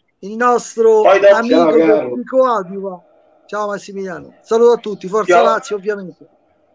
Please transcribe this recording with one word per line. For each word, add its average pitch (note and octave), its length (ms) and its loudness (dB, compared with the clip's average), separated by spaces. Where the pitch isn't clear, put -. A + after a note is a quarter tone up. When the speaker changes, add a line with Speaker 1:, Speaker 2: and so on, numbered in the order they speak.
Speaker 1:
il G3+ 160 -14
nostro A3+ 680 2
Speaker 2:
Poi G3 180 4
dopo G3+ 160 6
Speaker 1:
amico A#3 180 -2
Speaker 3:
Ciao, E3 160 2
Speaker 1:
che D#4+ 160 2
Speaker 3:
Carlo. B3+ 300 0
Speaker 1:
ci B3 80 -10
coadiuva. G3 800 -4
Ciao G#3 220 -8
Massimiliano, F#3+ 760 -12
saluto A#3 300 2
a A3+ 60 2
tutti, G3+ 280 -12
Forza G#3 200 -4
Speaker 2:
Più E4+ 100 4
av-, A3+ 80 4
Speaker 1:
Lazio G#3+ 320 -2
ovviamente. G3 500 -10